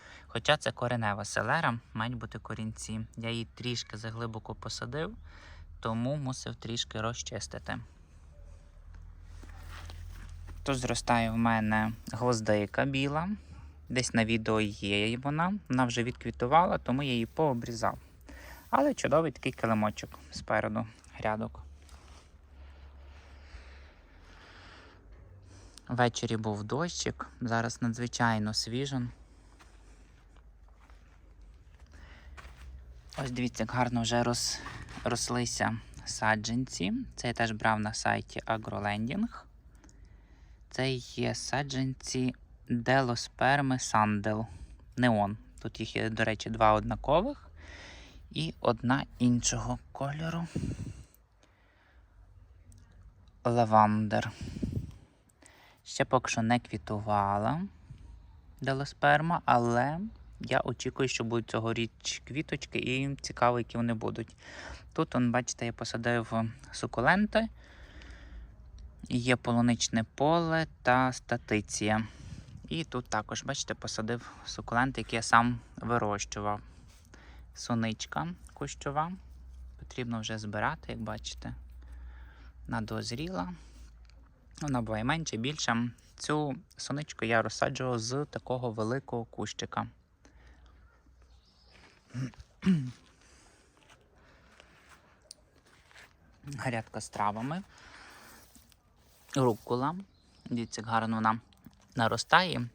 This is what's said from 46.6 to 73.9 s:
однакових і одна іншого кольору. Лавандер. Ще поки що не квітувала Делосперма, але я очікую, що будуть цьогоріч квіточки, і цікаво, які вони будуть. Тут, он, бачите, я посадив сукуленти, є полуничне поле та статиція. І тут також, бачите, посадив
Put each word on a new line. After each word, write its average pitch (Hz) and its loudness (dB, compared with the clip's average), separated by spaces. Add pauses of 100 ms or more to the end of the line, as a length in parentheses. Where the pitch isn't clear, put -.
однакових 135 2 (840)
і 160 -2
одна 135 2 (140)
іншого 120 2 (120)
кольору. 160 -4 (3000)
Лавандер. 110 6 (1500)
Ще - -2
поки - 2
що 117 0
не 113 6
квітувала 104 0 (1000)
Делосперма, 143 4
але 123 4 (400)
я - 0
очікую, 127 -2
що - -2
будуть 113 0
цьогоріч 113 -2
квіточки, - -6
і 135 -2
цікаво, 123 4
які 113 -4
вони 117 2
будуть. 110 -4 (580)
Тут, - 0
он, 123 4
бачите, 123 -2
я 117 -2
посадив 117 0 (280)
сукуленти, 202 2 (1600)
є 123 2
полуничне 120 4 (120)
поле 160 4 (140)
та 127 6
статиція. 107 0 (640)
І 160 -2
тут 123 -6
також, - -4
бачите, 135 -4
посадив 110 -6 (140)